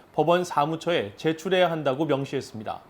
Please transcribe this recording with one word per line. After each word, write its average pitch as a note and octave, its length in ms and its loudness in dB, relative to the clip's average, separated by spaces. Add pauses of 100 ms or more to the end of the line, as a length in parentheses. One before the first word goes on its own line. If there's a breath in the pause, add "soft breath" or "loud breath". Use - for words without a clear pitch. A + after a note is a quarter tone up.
(140 loud breath)
법원 F3 320 2
사무처에 D3+ 720 0
제출해야 F3+ 520 2
한다고 D3+ 360 0
명시했습니다. B2+ 720 -4 (100)